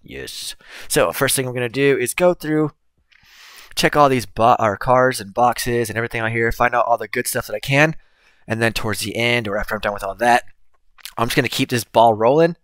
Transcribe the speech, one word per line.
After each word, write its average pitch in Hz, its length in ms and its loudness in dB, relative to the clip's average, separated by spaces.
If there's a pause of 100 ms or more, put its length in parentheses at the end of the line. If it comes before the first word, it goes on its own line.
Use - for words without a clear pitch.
Yes. - 520 -14 (340)
So, 107 240 2
first - 240 -2
thing 127 100 -2
I'm 123 60 -8
gonna 123 160 -4
do 139 280 2
is 120 160 -4
go 180 200 2
through, 156 400 -2 (1000)
check 156 200 0
all 147 140 6
these 123 160 0
bo-, 113 340 4
our 104 160 2
cars 127 460 2
and 98 120 -14
boxes 120 560 0
and 104 80 -10
everything 117 220 -6
out 113 120 -2
here, 117 200 0
find 120 240 0
out 120 120 2
all 117 100 2
the 110 100 -8
good 123 200 -6
stuff - 200 -6
that 107 80 -6
I 107 40 -8
can, 151 360 2 (500)
and 113 160 -4
then 113 120 0
towards 107 260 -4
the 101 160 -8
end, 120 320 0
or 98 100 -4
after - 160 -6
I'm 104 80 -6
done 104 120 -2
with 101 100 -8
all 98 120 -6
that, 120 280 2 (760)
I'm 117 100 -2
just - 100 -2
gonna 127 100 0
keep 131 220 -4
this 120 160 -2
ball 117 280 4
rolling 147 500 2